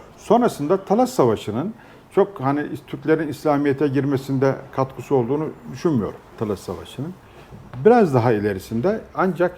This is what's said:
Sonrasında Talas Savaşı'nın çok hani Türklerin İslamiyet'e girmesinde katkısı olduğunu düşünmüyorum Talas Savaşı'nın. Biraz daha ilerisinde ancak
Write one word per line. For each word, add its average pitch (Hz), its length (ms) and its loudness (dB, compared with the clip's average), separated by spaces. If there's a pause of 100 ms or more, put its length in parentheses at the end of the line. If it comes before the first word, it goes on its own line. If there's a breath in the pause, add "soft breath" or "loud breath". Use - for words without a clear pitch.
(180 loud breath)
Sonrasında 190 680 2
Talas 240 240 2
Savaşı'nın 127 640 0 (420 loud breath)
çok 392 260 0
hani 143 240 0 (220)
Türklerin 151 400 0
İslamiyet'e 143 600 0
girmesinde 135 680 0 (200)
katkısı 131 400 -2
olduğunu 135 300 0 (260)
düşünmüyorum 127 480 -2 (180)
Talas 104 220 -4
Savaşı'nın. 101 540 -10 (720 loud breath)
Biraz 214 280 6
daha 123 180 4
ilerisinde 110 720 -2 (140)
ancak 175 420 0